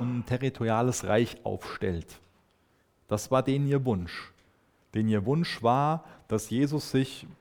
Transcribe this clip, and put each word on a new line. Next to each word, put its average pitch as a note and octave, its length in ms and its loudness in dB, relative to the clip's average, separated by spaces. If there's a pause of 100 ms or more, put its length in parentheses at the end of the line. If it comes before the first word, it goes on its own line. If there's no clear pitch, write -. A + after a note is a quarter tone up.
und B2 200 -2
ein A2 60 -8
territoriales B2 760 0
Reich A2 400 2
aufstellt. F#2+ 760 -6 (880)
Das - 220 -2
war C3 120 4
denen C#3 260 0
ihr C#3 160 2
Wunsch. F#2+ 480 -2 (640)
Denen A2 160 2
ihr G#2 160 2
Wunsch D3+ 360 0
war, C#3+ 420 2 (240)
dass A2 200 -2
Jesus C#3 420 -2
sich - 360 0 (140)